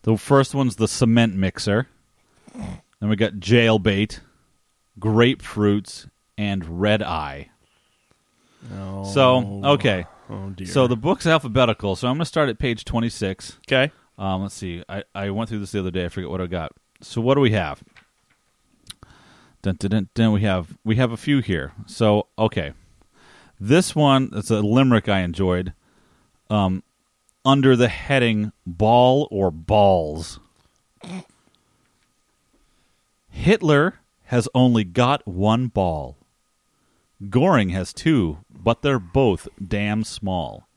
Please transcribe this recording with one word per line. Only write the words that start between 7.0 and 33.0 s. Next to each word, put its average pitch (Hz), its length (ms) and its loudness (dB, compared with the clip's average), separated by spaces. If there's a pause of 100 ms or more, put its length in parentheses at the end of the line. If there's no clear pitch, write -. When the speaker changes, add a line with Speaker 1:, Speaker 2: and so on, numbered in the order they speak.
Speaker 1:
eye. 71 480 -8 (1200)
Speaker 2:
Oh. 98 300 -10
Speaker 1:
So, 117 580 2
okay. 107 440 0 (240)
Speaker 2:
Oh, 98 180 -10
dear. 92 180 -12
Speaker 1:
So 127 200 2
the 120 100 0
book's 143 300 -4
alphabetical, 120 680 0
so 123 140 -4
I'm 127 60 -2
gonna 160 100 -4
start 151 240 -2
at 110 100 -6
page 120 280 -4
twenty-six. 113 720 -6 (100)
Speaker 2:
Okay. 135 240 2 (240)
Speaker 1:
Um, 95 240 -2
let's 98 140 -8
see. 87 340 -10
I, 98 160 -10 (100)
I 101 140 -6
went 107 220 -6
through 113 80 -6
this 98 140 -10
the 104 80 -2
other 92 100 -4
day. 90 160 -4
I - 20 -8
forget 85 220 -10
what 90 100 -6
I 92 60 -4
got. 85 260 -8 (300)
So - 180 -8
what 123 140 2
do 143 80 4
we 123 80 4
have? 85 320 -4 (1800)
Dun, 95 180 -4
dun, 98 120 -4
dun, 101 240 -2
dun. 113 180 2
We 101 80 0
have, 92 440 -4
we 110 120 0
have 120 160 0
a 113 60 -12
few 143 220 0
here. 82 320 -6 (120)
So, 104 440 2 (100)
okay. 90 340 -2 (920)
This 151 300 2
one, 135 380 2
it's - 180 -8
a 113 80 2
limerick 117 500 2
I 98 120 0
enjoyed. 90 520 -2 (800)
Um, 95 320 0 (640)
under 135 320 6
the 123 100 4
heading 113 640 -2 (160)
Ball 123 640 2
or 98 220 0
Balls. 82 880 2 (3000)